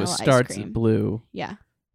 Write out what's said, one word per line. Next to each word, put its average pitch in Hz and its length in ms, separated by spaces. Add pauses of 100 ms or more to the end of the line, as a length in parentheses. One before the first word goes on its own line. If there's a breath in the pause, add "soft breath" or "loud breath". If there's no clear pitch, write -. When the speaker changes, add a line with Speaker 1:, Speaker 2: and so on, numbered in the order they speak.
Speaker 1:
vanilla 175 120
Speaker 2:
starts 127 340
Speaker 1:
ice 101 60
cream. 101 160
Speaker 2:
blue, 107 480 (120)
Speaker 1:
Yeah. 196 220 (400)